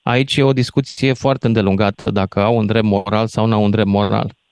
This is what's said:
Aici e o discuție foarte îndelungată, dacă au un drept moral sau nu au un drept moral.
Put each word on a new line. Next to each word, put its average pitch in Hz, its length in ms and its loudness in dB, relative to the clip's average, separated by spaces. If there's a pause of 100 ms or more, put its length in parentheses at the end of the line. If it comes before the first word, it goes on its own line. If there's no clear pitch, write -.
Aici 127 340 -2
e 147 60 2
o 135 100 4
discuție 131 600 -2
foarte 131 340 -2
îndelungată, 101 640 0
dacă 98 300 -2
au 113 160 2
un 110 100 0
drept 110 180 0
moral 104 420 0
sau 110 200 -2
nu 113 80 2
au 107 80 2
un 104 80 2
drept 104 180 0
moral. 101 420 0 (220)